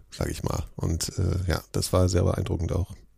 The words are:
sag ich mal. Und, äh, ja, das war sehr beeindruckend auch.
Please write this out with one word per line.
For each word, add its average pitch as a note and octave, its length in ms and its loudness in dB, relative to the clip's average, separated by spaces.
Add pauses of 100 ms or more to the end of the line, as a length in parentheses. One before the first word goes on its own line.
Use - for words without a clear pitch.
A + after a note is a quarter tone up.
(100)
sag - 200 -2
ich - 120 -8
mal. - 220 -2 (100)
Und, E2 440 -2
äh, F2+ 320 0
ja, D#2 100 2 (120)
das G2 200 -2
war F#2 160 6
sehr F#2 160 2
beeindruckend F2 480 0
auch. F2 180 -2 (280)